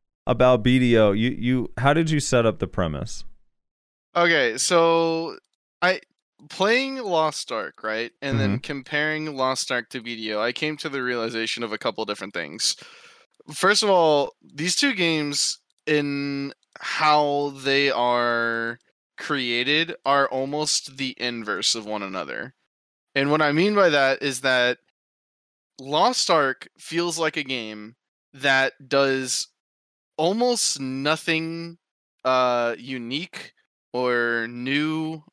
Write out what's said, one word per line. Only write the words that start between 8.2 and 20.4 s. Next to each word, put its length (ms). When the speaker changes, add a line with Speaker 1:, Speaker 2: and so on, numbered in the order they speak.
Speaker 2:
And 160
then 120
Speaker 1:
Mm-hmm. 100
Speaker 2:
comparing 760
Lost 360
Ark 180
to 100
B 140
D 200
O, 60
I 120
came 260
to 100
the 140
realization 600
of 80
a 60
couple 260
different 280
things. 440
First 300
of 80
all, 500
these 360
two 180
games 640
in 680
how 800
they 340
are 880
created 760
are 240
almost 680